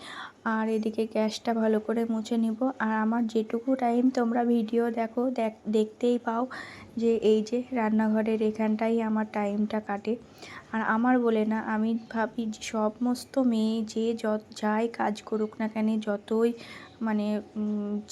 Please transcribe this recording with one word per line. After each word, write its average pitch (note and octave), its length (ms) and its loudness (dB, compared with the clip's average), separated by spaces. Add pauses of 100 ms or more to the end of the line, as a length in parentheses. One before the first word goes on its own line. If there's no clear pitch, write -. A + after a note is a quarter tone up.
(440)
আর A3 260 0
এদিকে A3 440 0
গ্যাসটা A3 400 0
ভালো A3 260 2
করে A3+ 260 0
মুছে A3+ 320 -2
নিব। A3+ 420 0
আর A3 140 0
আমার A3 340 0
যেটুকু A3+ 480 0
টাইম B3 340 2
তোমরা A#3+ 360 2
ভিডিও A#3 460 2
দেখো, A#3 400 -2
দেখ-, A3 400 -4
দেখতেই A3 460 2
পাও A#3+ 300 -2 (500)
যে A3+ 180 4
এই G#3+ 360 4
যে A#3+ 200 0
রান্নাঘরের A3 720 2
এখানটাই A3 600 0
আমার A3 320 0
টাইমটা G#3 460 0
কাটে। G#3+ 360 -4 (560)
আর A3 100 -2
আমার A#3+ 380 4
বলে A3+ 260 4
না, G#3+ 140 0
আমি A3 400 0 (100)
ভাবি A3+ 360 -2
যে G#3+ 160 -6
সমস্ত A#3 800 -2
মেয়ে A3+ 420 2
যে A3+ 400 -2
য-, G#3+ 180 0 (160)
যাই G#3+ 320 0
কাজ G#3+ 340 -2
করুক G#3+ 280 -2 (100)
না A3 80 -2
কেন, A3 320 0
যতই, A3 540 0 (480)
মানে, G#3 400 0 (140)
উম, G#3 440 -2 (120)